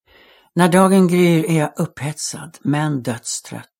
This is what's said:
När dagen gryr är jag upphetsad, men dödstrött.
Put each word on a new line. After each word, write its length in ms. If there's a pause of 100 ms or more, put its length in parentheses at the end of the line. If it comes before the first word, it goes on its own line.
(560)
När 140
dagen 380
gryr 380
är 140
jag 180
upphetsad, 840
men 420
dödstrött. 640 (140)